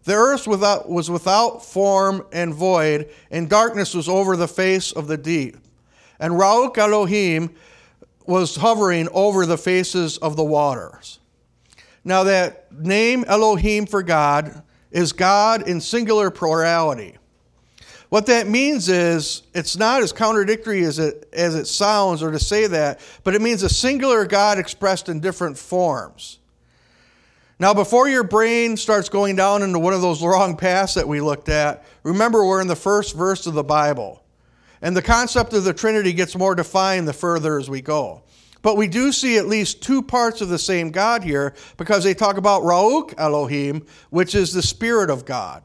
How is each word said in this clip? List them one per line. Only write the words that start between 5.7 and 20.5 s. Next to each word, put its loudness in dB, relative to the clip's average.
And -2
Ruach 4
Elohim 0
was 0
hovering 2
over 2
the 0
faces -2
of -4
the 0
waters." -2
Now 2
that 0
name 0
Elohim 2
for -4
God 0
is -2
God 2
in -4
singular 0
plurality. -2
What 2
that 2
means 0
is, 0
it's -6
not 2
as -4
contradictory 0